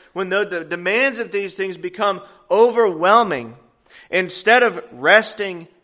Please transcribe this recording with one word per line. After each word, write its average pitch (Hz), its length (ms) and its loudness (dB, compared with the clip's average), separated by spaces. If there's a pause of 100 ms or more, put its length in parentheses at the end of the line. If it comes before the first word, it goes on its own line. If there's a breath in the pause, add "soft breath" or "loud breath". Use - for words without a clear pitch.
(120)
when 185 180 -6
the, 196 140 0
the 180 220 -6
demands 202 520 -2
of 220 140 -8
these 202 240 -6
things 190 220 -6
become 185 440 -4 (280 loud breath)
overwhelming, 196 1040 2 (540 loud breath)
instead 208 540 2
of 190 280 0
resting 180 760 0 (160)